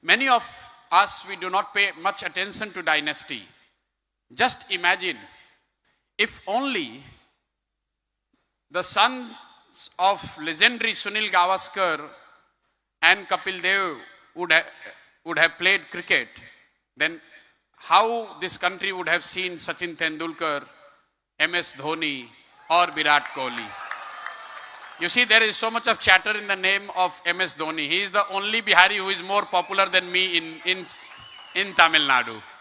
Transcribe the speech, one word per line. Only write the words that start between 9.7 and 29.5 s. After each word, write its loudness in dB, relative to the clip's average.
of 0
legendary 0
Sunil -4
Gavaskar 2
and 4
Kapil -4
Dev 2
would -2
ha-, 4
would -4
have 0
played 0
cricket, -2
then -4
how 4
this -6
country -2
would -6
have 0
seen -6
Sachin -8
Tendulkar, -6
M 2
S -4
Dhoni, -6
or 6
Virat 4
Kohli. -6
You -2
see, 4
there 6
is 0
so -2
much -2
of 2
chatter 4
in -8
the 0
name 0
of -2
M 0
S 0
Dhoni. -6
He 0
is -4
the 0
only -2
Bihari 6
who -2
is -2
more 0
popular 2